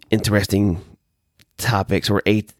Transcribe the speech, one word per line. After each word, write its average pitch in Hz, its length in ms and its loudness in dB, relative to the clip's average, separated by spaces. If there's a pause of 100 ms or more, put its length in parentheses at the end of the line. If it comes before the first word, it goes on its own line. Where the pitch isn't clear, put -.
(100)
interesting 101 720 0 (720)
topics 101 540 -2
or 101 160 0
eight 107 340 0